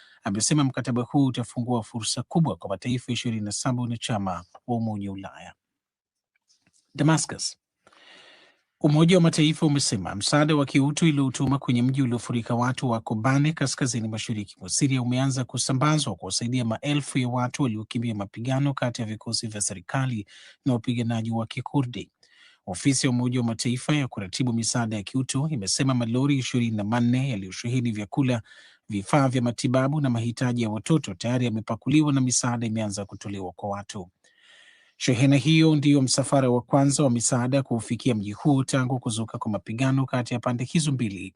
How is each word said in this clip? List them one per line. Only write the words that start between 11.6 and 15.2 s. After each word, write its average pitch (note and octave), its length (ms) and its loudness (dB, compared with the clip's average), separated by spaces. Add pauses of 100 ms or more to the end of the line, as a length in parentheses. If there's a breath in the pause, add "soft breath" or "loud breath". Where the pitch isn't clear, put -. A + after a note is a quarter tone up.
mji C3 200 2
uliofurika A#2+ 540 -2
watu B2 340 -2
wa A2+ 100 0
Kobane C3 540 2
kaskazini B2+ 540 -2
mashariki G#2+ 520 -6
mwa F3+ 100 -12
Syria C3 320 0
umeanza B2+ 420 0